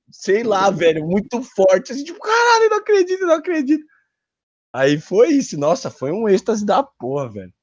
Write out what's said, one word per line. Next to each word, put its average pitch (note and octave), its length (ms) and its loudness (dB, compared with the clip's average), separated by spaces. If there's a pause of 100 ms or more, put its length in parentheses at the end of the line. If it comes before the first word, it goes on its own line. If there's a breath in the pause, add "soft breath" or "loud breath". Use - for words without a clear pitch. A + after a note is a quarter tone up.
(100)
sei G3+ 320 -2
lá, G3+ 280 2
velho, D#3+ 360 0
muito G#3 360 -4
forte, F#3+ 500 2
assim, C#4 120 -8
tipo, E4+ 160 -14
"Caralho, A4+ 500 2
não G#4 80 0
acredito, F#4+ 480 0
não D#4+ 80 2
acredito." D#4 500 -2 (880)
Aí C#3+ 280 0
foi A3 300 2
isso, C4+ 280 -2
nossa, D3+ 320 -2
foi C3 220 -8
um A3 160 -2
êxtase G#3 380 0
da C4+ 160 2
porra, C3+ 480 -8
velho. F#2+ 220 -16 (100)